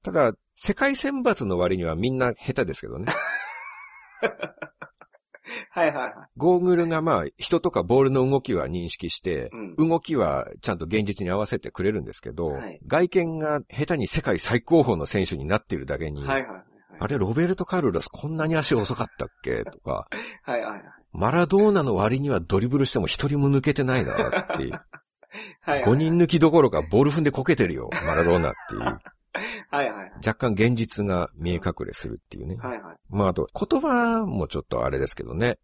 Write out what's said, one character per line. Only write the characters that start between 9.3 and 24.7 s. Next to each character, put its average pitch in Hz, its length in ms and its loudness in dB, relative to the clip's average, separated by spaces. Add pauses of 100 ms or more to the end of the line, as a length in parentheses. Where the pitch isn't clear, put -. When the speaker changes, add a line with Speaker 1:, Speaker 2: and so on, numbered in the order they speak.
Speaker 2:
う 156 60 4
ん。 165 40 2
Speaker 1:
動 165 120 2
き 156 160 -4
は 76 320 0 (140)
ち - 60 -2
ゃ 101 60 0
ん 82 40 -6
と - 80 -6
現 107 180 0
実 101 200 -4
に 90 60 -2
合 95 80 0
わ 104 80 -2
せ 113 120 -4
て 60 120 -8
く - 120 -8
れ 101 100 2
る 101 80 -4
ん 67 40 -10
で 50 80 -12
す - 80 -16
け 60 100 -10
ど、 82 180 -4
Speaker 2:
は 69 180 -6
い。 - 200 -16
Speaker 1:
外 175 220 2
見 165 300 0
が 151 300 -2
下 147 180 -4
手 170 100 0
に 113 100 0
世 - 160 -2
界 98 160 0
最 117 240 0
高 165 220 6
峰 113 120 2
の 73 100 -4
選 98 180 0
手 85 120 -4
に 67 100 -6
な 101 120 2
っ - 80 -6
て 90 100 -4
る 65 100 -6
だ 71 120 -2
け 78 120 -6
に、 135 140 -8
Speaker 2:
は 135 140 -2
い 131 40 -2
は 120 40 -10
い - 0 -
は - 0 -
い 113 60 -16
は 92 80 -14
い。 - 40 -20 (360)
Speaker 1:
「あ 90 80 -4
れ、 143 100 -2
ロ 98 140 0
ベ 160 140 2
ル 180 100 -2
ト・ 180 80 -6
カ 185 160 -2
ル 131 100 2
ロ 98 100 0
ス - 80 -8
こ - 200 -10
ん 160 80 -6
な 156 100 -2
に 160 100 0
足 151 180 2
遅 110 200 0
か - 100 -4
っ - 20 -4 (120)
た - 80 -6
っ - 20 -14 (140)
け？」 58 280 -4
と - 100 -20
か、 - 280 -6 (180)
Speaker 2:
<laughs> - 180 -18
は 123 120 -4
い 113 40 -2
は 107 80 -6
い - 20 -6
は 104 80 -10
い。 - 40 -18 (300)
Speaker 1:
「マ 113 200 0
ラ 170 140 4
ド 190 120 4
ー 208 140 6
ナ 180 100 2
の 123 140 0
割 110 240 2
に 143 100 -2
は 95 100 2
ド 95 200 2
リ 120 80 0
ブ 139 100 2
ル 135 80 4
し - 60 -6
て 131 60 0
も 92 80 0
一 - 220 -2
人 143 100 0
も 139 120 4
抜 139 100 4
け 139 140 2
て 139 80 0
な 127 160 2
い 95 60 0
な」 65 80 -4 (420)
っ - 20 -4
て - 80 -4
い 123 40 -6
う。 - 100 -8